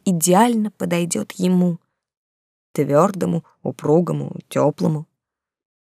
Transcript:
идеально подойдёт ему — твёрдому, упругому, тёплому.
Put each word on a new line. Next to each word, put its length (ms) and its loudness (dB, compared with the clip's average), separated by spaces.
идеально 640 2
подойдёт 640 -4
ему — 460 0
твёрдому, 680 0
упругому, 760 -2
тёплому. 580 -2